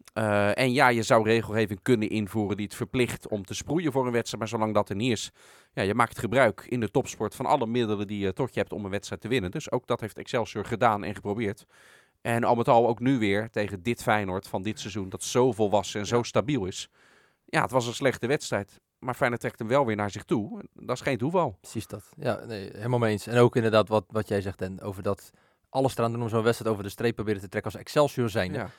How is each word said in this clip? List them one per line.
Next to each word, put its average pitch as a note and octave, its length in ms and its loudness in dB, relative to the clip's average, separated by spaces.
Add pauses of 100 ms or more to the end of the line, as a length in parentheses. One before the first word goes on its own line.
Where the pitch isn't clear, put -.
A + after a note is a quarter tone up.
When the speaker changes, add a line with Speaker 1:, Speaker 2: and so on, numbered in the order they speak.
(140)
Speaker 1:
Eh, G#2 440 2
en B2+ 160 2
ja, C3+ 140 6
je A#2+ 160 4
zou A2+ 200 6
regelgeving G#2+ 580 0
kunnen A2 280 2
invoeren G#2 480 -2
die G#2 80 -6
het G2 100 -12
verplicht - 520 -2
om G2+ 180 -4
te - 80 -10
sproeien D3+ 380 -2
voor B2+ 140 0
een B2 60 -2
wedstrijd, A#2 280 -2
maar A2 80 -4 (120)
zolang G#2+ 140 0
dat G#2 160 2
er G2+ 60 -4
niet A#2 160 0
is, - 200 -4 (420)
ja, - 80 -4
je G2+ 140 2
maakt A#2 240 0
gebruik A2+ 480 2
in B2 120 -4
de G#2+ 120 -2
topsport - 440 -2
van C3 100 -6
alle C3+ 220 2
middelen G#2+ 400 0
die G#2 120 -6
je F#2+ 140 0
tot B2 200 -4
je - 60 -2
hebt G2+ 140 -4
om G2+ 120 -6
een F#2+ 60 -6
wedstrijd G2+ 300 -6
te - 60 -10
winnen. G#2 240 0
Dus - 200 -10
ook - 160 -4
dat - 120 -2
heeft - 180 -10
Excelsior A2 480 -4
gedaan G#2+ 380 2
en F#2+ 120 -6
geprobeerd. G2+ 500 -4 (560)
En A#2+ 220 0
al A#2+ 120 4
met A#2 120 2
al A#2+ 200 6
ook A2+ 120 0
nu B2+ 200 2
weer G#2+ 300 2
tegen G2+ 340 -4
dit A#2 180 -2
Feyenoord G2 460 0
van G2+ 140 -4
dit G#2+ 180 -4
seizoen, G2 300 -8
dat G2 140 -10
zo B2+ 280 4
volwassen G2+ 480 2
en G#2 60 -6
zo A2+ 120 0
Speaker 2:
Ja. A#2+ 60 2
Speaker 1:
stabiel A2+ 420 -2
is. - 240 -8 (560)
Ja, - 160 0
het - 100 -2
was A#2+ 160 2
een A#2 60 -4
slechte B2 340 0
wedstrijd. A#2 540 -4 (180)
Maar B2+ 140 -6
Feyenoord A#2+ 280 0
trekt - 180 -6
hem A2+ 80 -6
wel C3+ 180 4
weer A2 100 0
naar G#2 160 -2
zich G2+ 120 -10
toe. E3 380 -2 (120)
Dat A2+ 220 -6
is - 60 -8
geen C3+ 160 0
toeval. D3 440 0
Speaker 2:
Precies - 260 -8
dat. G#2 160 -14 (140)
Ja, A#2 300 -4
nee, G2+ 260 -8
helemaal A#2+ 260 -2
mee A2+ 120 4
eens. G#2 160 -2
En A#2+ 100 2
ook B2 180 8
inderdaad G#2+ 320 6
wat, G#2 200 2
wat G#2+ 200 -4
jij G2+ 140 2
zegt, F#2+ 180 -8
Dan, F#2+ 220 -6
over G2 220 -8
dat - 280 -4 (380)
alles C3+ 280 0
eraan A#2 140 0
doen A#2 100 -6
om A#2 80 -2
zo'n A2 140 2
wedstrijd A2+ 280 2
over G2+ 120 -2
de G2 60 -6
streep A#2 260 -2
proberen G#2 260 -2
te G2 80 -12
trekken G#2+ 220 -4
als - 100 -12
Excelsior C3 480 2
zijnde. F#2 280 -2
Speaker 1:
Ja. A2+ 220 -6